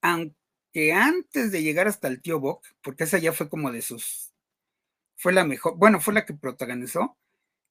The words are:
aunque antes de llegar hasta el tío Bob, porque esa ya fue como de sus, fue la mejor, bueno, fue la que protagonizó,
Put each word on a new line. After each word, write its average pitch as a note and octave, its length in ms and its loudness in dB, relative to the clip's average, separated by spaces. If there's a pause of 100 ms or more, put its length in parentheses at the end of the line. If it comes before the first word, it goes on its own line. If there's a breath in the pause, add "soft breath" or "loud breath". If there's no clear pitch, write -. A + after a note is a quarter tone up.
aunque E3 920 -2
antes B3+ 580 2
de E3+ 100 0
llegar D#3 260 2
hasta G3 200 -4
el B2+ 140 -6
tío E3 180 -2
Bob, C#3 200 -4 (220 soft breath)
porque C#3+ 220 -6
esa E3+ 140 2
ya D#3+ 140 0
fue D3+ 160 -6
como D3 240 -4
de A#2 100 -10
sus, - 500 -10 (840)
fue F3+ 160 0
la F#3 120 4
mejor, D#3 320 -4
bueno, G3 240 6
fue G#3 140 -2
la G#3+ 120 2
que D3+ 80 -10
protagonizó, B2+ 840 -6 (520)